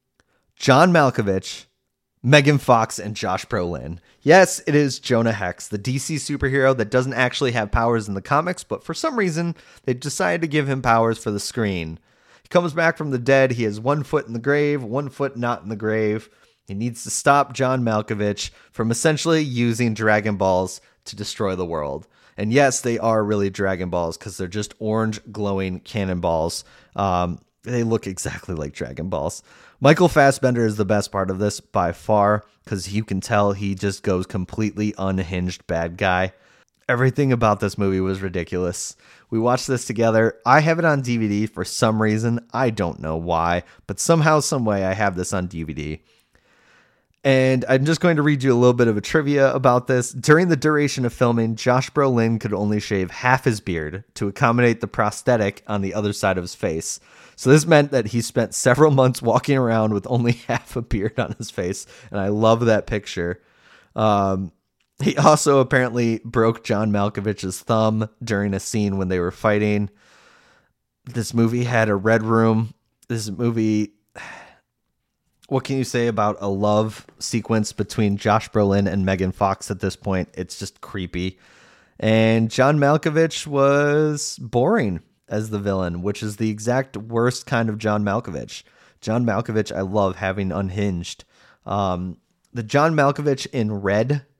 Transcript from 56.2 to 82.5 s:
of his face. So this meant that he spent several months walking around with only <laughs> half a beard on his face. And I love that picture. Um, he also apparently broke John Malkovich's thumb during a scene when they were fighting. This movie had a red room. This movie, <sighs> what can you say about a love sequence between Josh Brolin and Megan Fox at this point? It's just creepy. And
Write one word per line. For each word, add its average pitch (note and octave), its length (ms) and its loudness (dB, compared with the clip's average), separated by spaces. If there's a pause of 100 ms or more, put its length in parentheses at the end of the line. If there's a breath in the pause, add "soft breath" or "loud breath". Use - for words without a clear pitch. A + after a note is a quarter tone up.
of F2+ 60 -4
his F2 120 -12
face. D#2+ 460 -4 (340 loud breath)
So - 140 0
this D#3 180 6
meant D3 240 4
that A#2+ 160 0
he A#2 140 -2
spent - 340 -4
several C3+ 360 4
months B2+ 300 4
walking B2 360 0
around A2+ 360 2
with G2 160 -2
only A#2+ 220 2
<laughs> - 160 -8
half - 280 -6
a B2 60 -4
beard A2 380 -4
on G2 180 -4
his A2 140 -12
face. F#2+ 340 -6 (260 loud breath)
And G2+ 80 -4
I F#2+ 100 -2
love A2+ 360 2
that G#2+ 220 2
picture. F2+ 540 -6 (540 soft breath)
Um, G2 580 0 (500)
he C#3+ 140 0
also D3 420 6
apparently B2 640 0
broke A2+ 400 0
John G#2+ 280 0
Malkovich's G2+ 680 -2
thumb A2 500 0 (140)
during G2+ 300 0
a G2 60 -4
scene G2+ 380 -2
when F#2+ 120 -2
they F#2 100 0
were F2 120 -2
fighting. G#2 580 0 (1160 soft breath)
This A#2 280 -6
movie A#2 320 0
had A2+ 240 2
a G#2 60 2
red A2 280 2
room. A2+ 500 2 (340)
This A2 220 -6
movie, A2 640 -2 (220)
<sighs> - 1300 -20
what C3 160 -2
can C3+ 140 -4
you C3 60 0
say A#2+ 240 -2
about G#2 320 0
a G2+ 100 -4
love G#2 560 0 (140)
sequence A2 520 -2
between G2+ 460 -2
Josh G#2+ 320 0
Brolin G2+ 420 2
and G2 140 0
Megan F#2+ 260 0
Fox G2 380 -2
at F#2+ 100 -8
this F#2+ 160 -4
point? F#2 380 -4
It's - 240 -10
just - 240 -14
creepy. F2+ 560 -8 (600 soft breath)
And A2+ 500 4